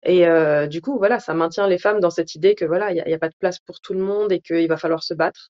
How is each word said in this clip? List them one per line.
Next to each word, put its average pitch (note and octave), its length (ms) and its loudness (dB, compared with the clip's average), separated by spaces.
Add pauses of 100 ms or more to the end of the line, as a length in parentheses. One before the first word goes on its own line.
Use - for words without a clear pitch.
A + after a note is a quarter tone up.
Et, F3 220 4
euh, D3+ 400 2
du D#3+ 160 -8
coup, C4 160 -4
voilà, G#3 200 2
ça - 140 -8
maintient E3 340 -2
les F#3 120 2
femmes G#3 200 0
dans F3 120 2
cette E3 240 -6
idée F#3 200 4
que, F#3 120 -4
voilà, F#3 240 -2
il E3+ 80 -2
y - 20 -2
a, - 80 -6
il - 20 -2
y D#3+ 40 0
a D#3+ 40 -6
pas D#3+ 120 -2
de - 100 -20
place F3+ 180 -2
pour - 220 -20
tout - 140 -10
le F#3+ 60 -4
monde G3+ 320 -2
et E3+ 80 -2
qu'il E3+ 280 0
va D#3+ 80 0
falloir E3 260 -2
se - 120 -6
battre. D#3 360 -4